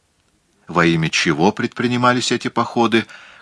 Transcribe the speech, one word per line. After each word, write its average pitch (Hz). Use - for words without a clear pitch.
Во 85
имя 82
чего 85
предпринимались 123
эти 123
походы? 117